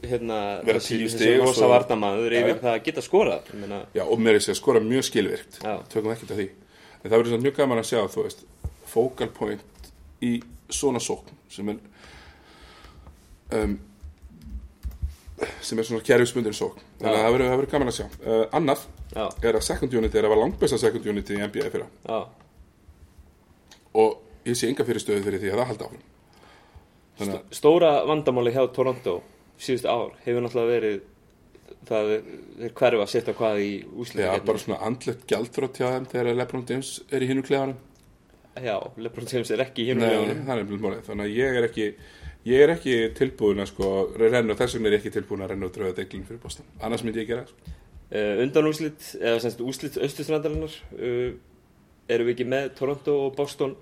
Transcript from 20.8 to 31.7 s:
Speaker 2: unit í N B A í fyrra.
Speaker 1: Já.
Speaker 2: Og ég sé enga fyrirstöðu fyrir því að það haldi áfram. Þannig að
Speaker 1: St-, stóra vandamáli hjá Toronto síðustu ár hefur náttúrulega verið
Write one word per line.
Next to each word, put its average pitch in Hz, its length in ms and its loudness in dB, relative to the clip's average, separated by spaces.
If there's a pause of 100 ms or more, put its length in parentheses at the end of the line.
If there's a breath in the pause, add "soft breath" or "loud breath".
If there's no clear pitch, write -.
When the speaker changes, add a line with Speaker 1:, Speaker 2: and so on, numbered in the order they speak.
Speaker 2:
unit 101 240 -4
í 101 120 -4
N 104 100 -4
B 101 100 -4
A 107 60 -2
í - 60 -8
fyrra. - 140 -6 (180)
Speaker 1:
Já. 110 140 -4 (1700)
Speaker 2:
Og 110 300 4 (260)
ég 120 100 0
sé 120 140 0
enga 139 180 0
fyrirstöðu 104 380 0
fyrir 104 160 -2
því 101 100 -2
að 101 80 0
það 123 120 0
haldi - 160 -10
áfram. - 160 -18 (1160 soft breath)
Þannig 101 160 -4
að 85 60 -8
Speaker 1:
St-, - 160 -16
stóra 165 320 6 (160)
vandamáli 127 480 2
hjá 131 80 2 (100)
Toronto 127 460 -2 (420)
síðustu 120 300 -2
ár 113 240 -2 (100)
hefur 120 220 -2
náttúrulega 117 320 0
verið 107 240 -2 (880)